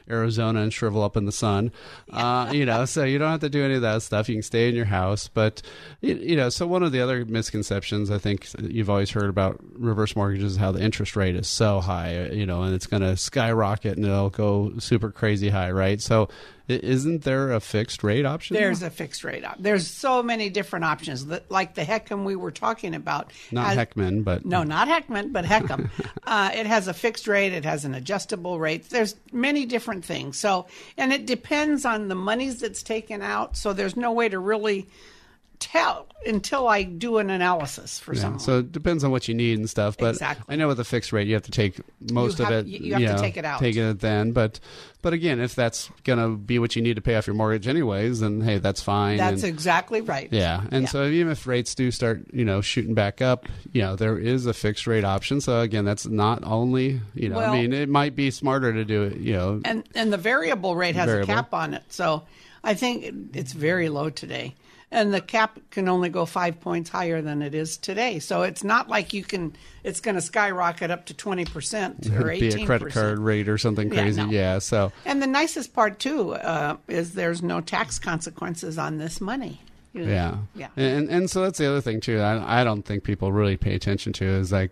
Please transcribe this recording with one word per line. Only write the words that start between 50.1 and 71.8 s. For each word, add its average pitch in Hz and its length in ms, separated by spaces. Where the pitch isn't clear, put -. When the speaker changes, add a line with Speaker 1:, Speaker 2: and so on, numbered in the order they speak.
Speaker 1:
Yeah. 92 400
And 131 140
Speaker 2:
Yeah. 131 60
Speaker 1:
so 139 180
even 165 240
if - 120
rates 123 300
do 127 160
start, 113 320
you 127 120
know, 98 160
shooting 101 340
back 101 260
up, 127 260
you 120 100
know, 95 140
there 110 200
is 120 300
a 113 80
fixed - 320
rate 110 180
option. 101 360
So 123 200
again, 107 240
that's 104 220
not 110 380
only, 127 560
you 110 140
know, 95 80
Speaker 2:
Well, - 140
Speaker 1:
I 123 80
mean, 120 120
it 139 160
might 143 260
be 139 160
smarter 131 420
to 110 120
do 104 180
it, 101 140
you 113 160
know. 98 320
Speaker 2:
And, 226 180
and 220 160
the 202 60
variable 220 580
rate 175 180
has 175 120
Speaker 1:
Variable. 113 260
Speaker 2:
a - 40
cap 233 160
on 160 220
it. - 140
So 160 340
I 220 120
think 240 600
it's - 200
very 165 340
low 147 200
today. 127 460
And 214 220
the 190 80
cap 220 380
can 190 160
only 180 220
go 170 160
five 170 360
points 170 280
higher 170 320
than 147 220
it 143 120
is 156 220
today. 202 440
So 175 220
it's 185 220
not 220 240
like 214 240
you 202 100
can, 175 320
it's 175 160
gonna 190 220
skyrocket 180 680
up 175 160
to - 80
twenty 180 300
percent 175 640